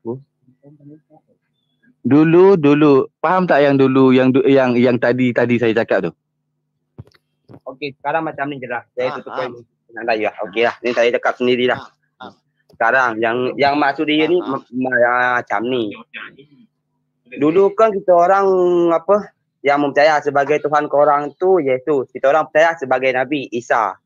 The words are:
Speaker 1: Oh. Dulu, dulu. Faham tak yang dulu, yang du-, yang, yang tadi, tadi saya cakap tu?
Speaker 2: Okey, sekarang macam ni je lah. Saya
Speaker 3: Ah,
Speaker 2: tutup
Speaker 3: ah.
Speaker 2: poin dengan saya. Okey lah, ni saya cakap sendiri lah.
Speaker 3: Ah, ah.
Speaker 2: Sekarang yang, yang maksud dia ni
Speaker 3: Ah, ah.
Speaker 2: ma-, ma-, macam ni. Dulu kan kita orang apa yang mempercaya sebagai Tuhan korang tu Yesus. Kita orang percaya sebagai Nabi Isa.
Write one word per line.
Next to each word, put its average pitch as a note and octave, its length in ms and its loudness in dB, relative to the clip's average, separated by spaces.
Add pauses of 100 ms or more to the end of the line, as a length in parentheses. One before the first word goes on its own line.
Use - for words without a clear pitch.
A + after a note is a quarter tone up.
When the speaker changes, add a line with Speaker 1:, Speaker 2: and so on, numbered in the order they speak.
Speaker 1:
Oh. B2 140 -12 (1900)
Dulu, E3 480 6
dulu. C#3+ 540 4 (100)
Faham F#3 300 0
tak D3 140 4
yang C#3 120 2
dulu, C3 400 4
yang C3 160 2
du-, C3+ 160 0
yang, C3 320 2
yang B2 160 2
tadi, B2 400 -2
tadi B2 240 0
saya A2+ 160 0
cakap G#2+ 320 -2
tu? D#2+ 40 -6 (1600)
Speaker 2:
Okey, C3+ 320 -12
sekarang D#3+ 240 -4
macam C#3+ 240 -8
ni C#3+ 120 -10
je A#2+ 80 -14
lah. A#2+ 160 -10 (120)
Saya B2+ 160 -4
Speaker 3:
Ah, C#3 80 -10
Speaker 2:
tutup A#2 140 -16
Speaker 3:
ah. B2+ 60 -10
Speaker 2:
poin B2+ 120 -8 (360)
dengan A2+ 200 -14
saya. G#2+ 220 -2 (180)
Okey G#2 200 -4
lah, G#2+ 160 -4
ni A#2 120 -4
saya A#2+ 200 2
cakap B2 200 -2
sendiri B2 320 -2
lah. B2 120 -2 (400)
Speaker 3:
Ah, B2 100 -20
ah. - 40 -20 (380)
Speaker 2:
Sekarang A#2 480 0
yang, A#2+ 380 -2
yang C#3 180 0
maksud D3 320 -2
dia D3+ 220 0
ni F3 100 0
Speaker 3:
Ah, C3+ 160 -6
ah. - 60 -10
Speaker 2:
ma-, B2+ 320 -6
ma-, B2 480 0
macam G#2+ 260 -6
ni. A#2 240 -4 (1400)
Dulu D#3 480 0
kan A3 160 2
kita F#3+ 240 0
orang F#3+ 300 2 (500)
apa G3+ 380 -2 (320)
yang C#3+ 180 0
mempercaya C#3+ 400 2
sebagai C#3 400 -2
Tuhan D3 240 -2
korang C#3+ 480 0
tu F#3 240 2
Yesus. C3 480 -2
Kita C3+ 240 -2
orang D#3 160 0
percaya E3 320 0
sebagai C3 320 -2
Nabi C3 400 -4
Isa. A2+ 540 -4